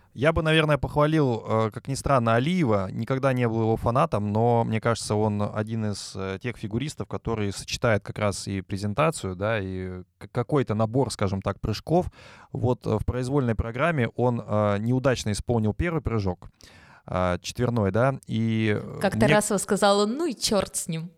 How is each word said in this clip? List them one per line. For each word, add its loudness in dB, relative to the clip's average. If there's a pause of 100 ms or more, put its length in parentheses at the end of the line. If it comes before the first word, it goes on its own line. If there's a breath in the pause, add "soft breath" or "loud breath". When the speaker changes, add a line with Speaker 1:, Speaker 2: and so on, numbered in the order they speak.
(140)
Speaker 1:
Я 2
бы, 0
наверное, 4
похвалил, 2
э, 2
как -14
ни -4
странно, 2
Алиева. 2
Никогда 0
не 2
был 0
его 2
фанатом, 0
но 4
мне -2
кажется, -2
он 0
один -4
из, -6
э, -6
тех -8
фигуристов, -6
который -4
сочетает -2
как -12
раз -2
и -2
презентацию, -2
да, -2
и -8 (160)
к-, -18
какой-то 0
набор, 0
скажем -2
так, -4
прыжков. -2 (400 loud breath)
Вот, 0
э, 2
в -6
произвольной 0
программе 0
он, 0
э, 2
неудачно 0
исполнил 0
первый -2
прыжок, -2 (600 loud breath)
а, 0
четверной, 0
да, 2
и, 0
э, -12
Speaker 2:
Как 0
Speaker 1:
мне 4
Speaker 2:
Тарасова 4
сказала: 2
«Ну -2
и -2
черт -2
с -8
ним». -8